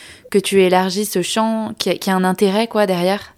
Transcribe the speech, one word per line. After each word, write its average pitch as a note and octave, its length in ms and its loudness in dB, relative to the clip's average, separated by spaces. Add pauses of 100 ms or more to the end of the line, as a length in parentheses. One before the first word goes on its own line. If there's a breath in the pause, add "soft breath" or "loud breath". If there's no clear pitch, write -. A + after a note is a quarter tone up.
(320 loud breath)
que G#3 80 0
tu G3 220 2
élargis F#3 440 2
ce F#3+ 160 -2
champ, A3 560 -2
qu'il F#3+ 140 -2
y - 40 0
a, - 20 -6
qu'il - 140 -4
y - 20 2
a F#3 40 2
un F#3 60 0
intérêt, F#3+ 440 0
quoi, G#3+ 180 0
derrière. F#3 520 -2